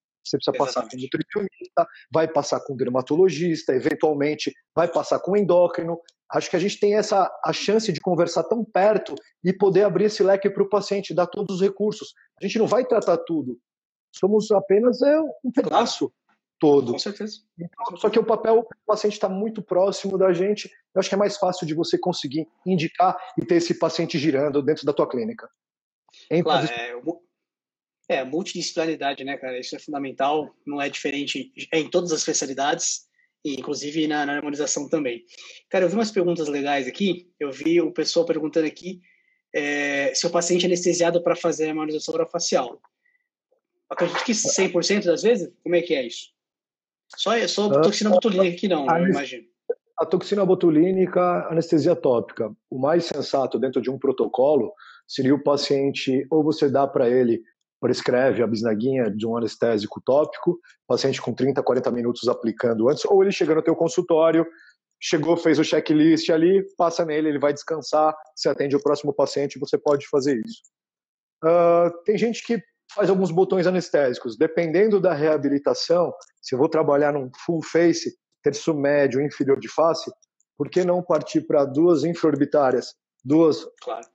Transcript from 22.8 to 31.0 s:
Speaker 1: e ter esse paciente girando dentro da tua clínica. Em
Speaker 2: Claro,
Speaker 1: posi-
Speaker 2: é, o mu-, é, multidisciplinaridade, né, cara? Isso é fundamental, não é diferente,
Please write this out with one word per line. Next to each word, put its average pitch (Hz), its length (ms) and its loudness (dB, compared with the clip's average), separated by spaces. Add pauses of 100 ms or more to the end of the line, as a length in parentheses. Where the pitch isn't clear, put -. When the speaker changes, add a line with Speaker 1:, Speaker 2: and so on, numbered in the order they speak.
Speaker 1:
e 160 80 -4
ter 175 120 2
esse 170 220 0
paciente 165 400 -2
girando 143 440 0
dentro 143 240 -2
da 147 80 2
tua 151 120 2
clínica. 117 440 -8 (800)
Em 170 120 2
Speaker 2:
Claro, 147 240 0
Speaker 1:
posi- 120 140 -6
Speaker 2:
é, 120 160 -10
o 123 80 -14
mu-, 160 180 -6 (840)
é, 139 160 -2
multidisciplinaridade, 147 1000 -6
né, 139 120 -8
cara? 127 220 -10
Isso 127 160 -10
é 139 40 -14
fundamental, 139 760 -4 (100)
não 143 160 -8
é 139 80 -4
diferente, 139 640 -6 (200)